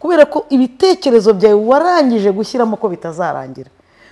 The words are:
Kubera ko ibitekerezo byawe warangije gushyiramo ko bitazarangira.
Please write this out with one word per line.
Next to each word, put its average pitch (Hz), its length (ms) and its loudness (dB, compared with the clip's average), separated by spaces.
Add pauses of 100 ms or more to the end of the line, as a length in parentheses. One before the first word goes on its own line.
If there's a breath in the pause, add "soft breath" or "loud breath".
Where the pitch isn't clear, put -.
Kubera 311 240 2
ko 294 240 -4
ibitekerezo 254 840 2
byawe 202 200 2
warangije 247 800 2
gushyiramo 226 440 -4
ko 214 120 -4
bitazarangira. 147 800 -8 (420 soft breath)